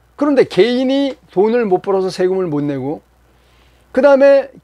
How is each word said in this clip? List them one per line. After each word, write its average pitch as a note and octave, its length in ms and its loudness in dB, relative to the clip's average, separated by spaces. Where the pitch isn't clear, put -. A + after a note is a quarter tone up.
그런데 C#4+ 280 2
개인이 B3+ 720 0
돈을 A3 340 0
못 F#3 160 0
벌어서 F#3+ 300 -2
세금을 F#3 380 -2
못 D3 140 -4
내고, C#3+ 400 -8
그 C4 100 -2
다음에 C#4 480 4